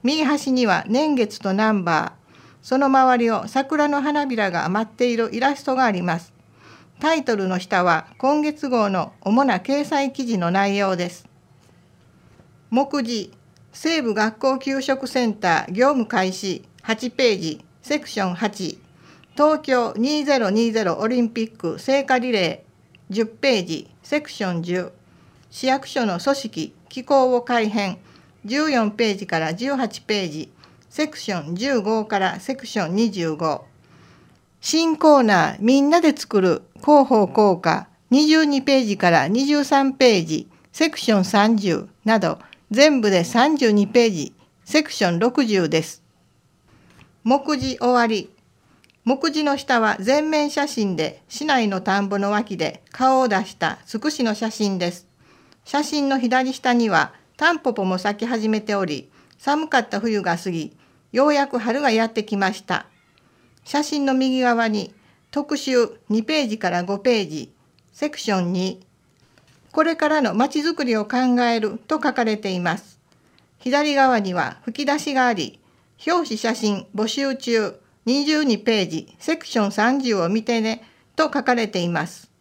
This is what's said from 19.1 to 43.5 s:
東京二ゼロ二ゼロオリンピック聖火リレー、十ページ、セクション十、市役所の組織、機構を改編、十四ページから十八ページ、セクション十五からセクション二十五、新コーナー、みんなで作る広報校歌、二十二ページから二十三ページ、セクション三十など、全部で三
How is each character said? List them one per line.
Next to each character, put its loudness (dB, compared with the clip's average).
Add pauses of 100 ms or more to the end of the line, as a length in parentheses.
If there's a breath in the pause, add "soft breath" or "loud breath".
東 2
京 0
二 -2
ゼ 2
ロ 0
二 0
ゼ 0
ロ -2
オ -2
リ 0
ン -2
ピ -4
ッ -10
ク -6
聖 0
火 0
リ -2
レ -2 (440)
ー、 -10
十 0
ペ 0
ー -4
ジ、 -8 (140)
セ -2
ク -12
シ -8
ョ -2
ン -4
十、 -4 (580 soft breath)
市 -6
役 0
所 -2
の -2
組 0
織、 -10 (140)
機 -14
構 4
を 0
改 0
編、 -4 (460 soft breath)
十 -2
四 0
ペ 0
ー -4
ジ -10
か -2
ら -2
十 -4
八 -4
ペ -4
ー -6
ジ、 -12 (380 soft breath)
セ -4
ク -12
シ -8
ョ -6
ン -6
十 0
五 -2
か -2
ら -2
セ -6
ク -16
シ -6
ョ -2
ン -4
二 2
十 -4
五、 -4 (920 soft breath)
新 2
コ 8
ー 6
ナ 4
ー、 -12
み 6
ん 4
な 6
で 4
作 0
る 2 (180)
広 6
報 4
校 4
歌、 0 (220)
二 6
十 6
二 2
ペ 4
ー 0
ジ -2
か 4
ら 4
二 2
十 2
三 2
ペ 4
ー -2
ジ、 -6 (240 soft breath)
セ 2
ク -10
シ 2
ョ 4
ン 2
三 4
十 -2 (160)
な 2
ど、 -2 (300 loud breath)
全 6
部 2
で 4
三 2